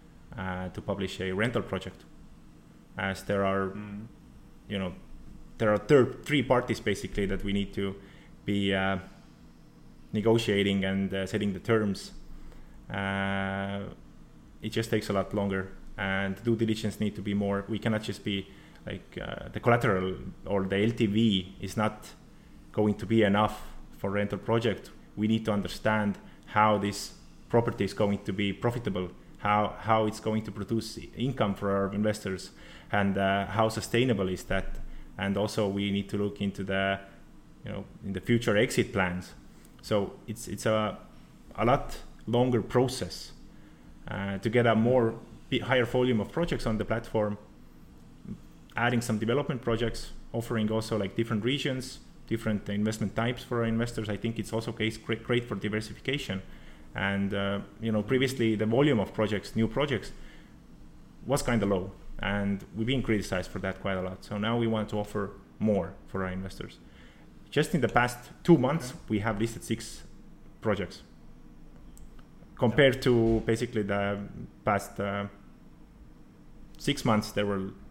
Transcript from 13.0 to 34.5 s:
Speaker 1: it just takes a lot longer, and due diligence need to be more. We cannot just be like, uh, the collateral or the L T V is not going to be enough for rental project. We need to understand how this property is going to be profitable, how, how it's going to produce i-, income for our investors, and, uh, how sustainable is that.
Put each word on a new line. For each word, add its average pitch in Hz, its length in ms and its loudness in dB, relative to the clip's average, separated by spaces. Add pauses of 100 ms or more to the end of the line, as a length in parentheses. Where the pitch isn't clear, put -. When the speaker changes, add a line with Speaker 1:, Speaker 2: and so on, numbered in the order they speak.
Speaker 1:
it 107 80 -4
just 113 200 -2
takes 107 200 0
a - 20 0
lot 95 220 0
longer, 95 340 0 (280)
and 98 480 0
due 117 120 2
diligence 110 440 0
need 104 140 0
to - 80 -10
be 104 120 -2
more. 101 340 0
We 110 100 -2
cannot 110 240 0
just - 220 -8
be 98 220 -2 (400)
like, - 340 -10
uh, - 320 -10
the - 80 -6
collateral 95 540 4 (320)
or 95 180 2
the 95 180 0
L 113 100 4
T 117 140 2
V 101 540 2
is 95 160 -8
not 107 380 -2 (580)
going 107 220 4
to 101 120 -8
be 110 160 6
enough 104 380 4 (380)
for 101 120 -2
rental 101 280 0
project. 113 520 0 (260)
We 107 100 2
need 110 180 2
to 110 80 2
understand 104 640 2 (300)
how 107 320 6
this 101 340 -4 (380)
property 117 340 2
is 95 80 -2
going 101 320 2
to 101 80 -2
be 98 220 0
profitable, 101 560 -2 (280)
how, 104 420 2
how 110 260 4
it's 107 140 -4
going 110 240 0
to 110 60 -10
produce 104 480 -4
i-, - 180 -12
income 117 380 0
for 101 220 -2
our 98 160 0
investors, 104 600 -2 (380)
and, 98 280 2
uh, 98 280 2
how 110 220 2
sustainable 113 600 2
is 90 140 -4
that. - 340 -2 (400)